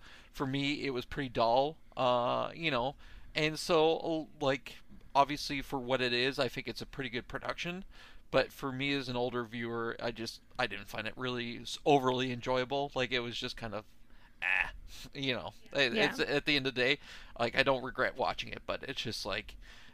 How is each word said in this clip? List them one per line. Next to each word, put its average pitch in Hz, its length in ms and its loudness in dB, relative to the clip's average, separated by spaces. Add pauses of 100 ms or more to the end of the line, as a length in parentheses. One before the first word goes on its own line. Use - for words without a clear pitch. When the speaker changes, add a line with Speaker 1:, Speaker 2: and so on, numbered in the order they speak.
(320)
Speaker 1:
for 139 160 -2
me, 139 380 0
it 139 60 -2
was 123 120 -2
pretty 139 260 -6
dull, 127 460 4 (220)
uh, 123 580 2
you 165 160 0
know, 127 240 0 (400)
and 156 240 2
so, 160 680 4 (120)
like, 139 360 0 (400)
obviously 139 460 4
for 139 180 -2
what 123 220 2
it 123 120 4
is, 127 260 4
I 131 80 4
think 120 220 -6
it's 113 120 -6
a 117 40 -8
pretty 135 240 -6
good 113 180 -4
production, 165 560 -6 (480)
but 135 200 4
for 139 200 -6
me 139 220 0
as 135 160 -2
an 127 60 -2
older 123 280 0
viewer, 117 580 -4
I 120 100 -2
just, 113 300 -8 (180)
I 123 80 2
didn't 101 200 -8
find 110 200 -6
it 107 100 -8
really 120 460 -4
s-, - 200 -8
overly 131 480 6
enjoyable. 127 600 0
Like, 127 180 0
it 127 100 2
was 120 140 -6
just 127 220 -6
kind 113 160 -8
of, - 120 -6 (580)
ah, 92 260 2 (460)
you 135 180 0
know, 98 200 -4 (200)
it, 135 200 4
Speaker 2:
Yeah. 214 180 4
Speaker 1:
it's, - 80 -6
at 143 260 2
the 151 100 4
end 135 120 2
of 135 80 -2
the 123 60 -2
day, 135 180 4 (400)
like, 117 180 2
I 135 60 6
don't 131 200 4
regret 123 340 0
watching 117 320 0
it, 101 180 -8
but - 160 -4
it's - 180 -6
just, - 240 -4
like, 104 300 -4 (380)